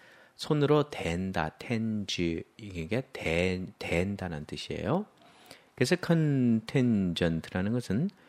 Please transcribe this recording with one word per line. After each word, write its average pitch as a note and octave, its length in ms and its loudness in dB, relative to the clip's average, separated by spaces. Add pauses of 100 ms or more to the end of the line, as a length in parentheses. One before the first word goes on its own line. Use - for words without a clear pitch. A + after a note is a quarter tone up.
(360)
손으로 D3 540 2
댄다, E2+ 680 -2
tange, G#2 840 -2 (140)
이게 F#2 460 -6 (100)
댄, F2+ 640 -2
댄다는 F2 680 -4
뜻이에요. F2 600 -4 (680)
그래서 B2+ 300 2
contingent라는 A2+ 1700 2
것은 B2 360 0 (200)